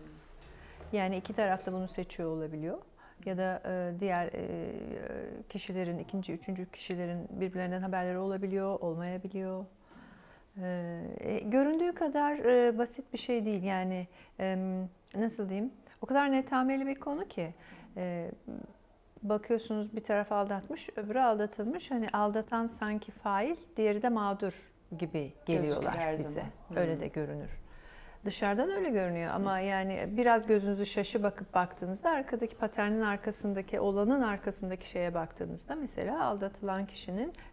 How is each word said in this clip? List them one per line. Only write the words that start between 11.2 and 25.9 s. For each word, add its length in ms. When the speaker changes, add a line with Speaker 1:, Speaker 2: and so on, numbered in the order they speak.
Speaker 1:
e, 180
göründüğü 560
kadar, 420
e, 420
basit 340
bir 60
şey 260
değil. 180
Yani, 440
em, 500
nasıl 320
diyeyim? 220
O 40
kadar 260
netameli 540
bir 80
konu 340
ki, 260
e, 340
bakıyorsunuz 760
bir 40
taraf 320
aldatmış, 640
öbürü 220
aldatılmış. 720
Hani 220
aldatan 540
sanki 460
fail, 440
diğeri 260
de 60
mağdur 460
gibi 340
Speaker 2:
Gözüküyor 160
Speaker 1:
geliyorlar 360